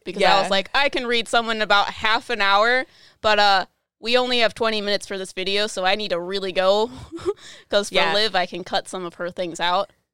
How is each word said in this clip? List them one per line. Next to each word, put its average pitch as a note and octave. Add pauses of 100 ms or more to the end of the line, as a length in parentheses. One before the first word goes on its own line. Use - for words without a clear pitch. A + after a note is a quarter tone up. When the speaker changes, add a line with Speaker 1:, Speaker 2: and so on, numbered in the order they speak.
Speaker 1:
because F#3
I F#3
Speaker 2:
Yeah. G3
Speaker 1:
was F3+
like, G3
"I C#4
can C4
read A#3
someone A3+
in G#3+
about G3+
half A3
an A3+
hour, G#3+ (340)
but, G#3+
uh, G3 (340)
we A#3
only B3
have A3
twenty A3
minutes G3+
for G3
this F#3+
video, G3
so G3
I F#3+
need G#3+
to F3
really F#3+
go G3 (380)
<laughs> -
'cause G#3
for F#3
Speaker 2:
Yeah. E3+
Speaker 1:
Liv, G#3
I F3+
can F3+
cut -
some F#3
of E3+
her F3
things F3+
out." F3+ (220)